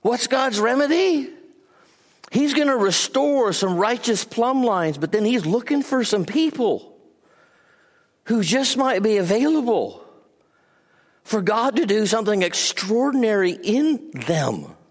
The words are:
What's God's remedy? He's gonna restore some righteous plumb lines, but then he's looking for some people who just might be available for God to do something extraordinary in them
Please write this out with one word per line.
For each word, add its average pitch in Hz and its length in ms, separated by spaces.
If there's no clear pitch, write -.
What's 240 240
God's 262 340
remedy? 285 680
He's 285 220
gonna 285 240
restore 240 760
some 185 240
righteous 220 480
plumb 254 360
lines, 175 360
but 151 120
then 214 140
he's 220 220
looking 240 360
for 262 220
some 202 220
people 262 720
who 226 180
just 247 340
might 254 260
be 214 140
available 214 880
for - 180
God 226 360
to 339 100
do 214 180
something 208 380
extraordinary 214 1080
in 247 580
them 120 640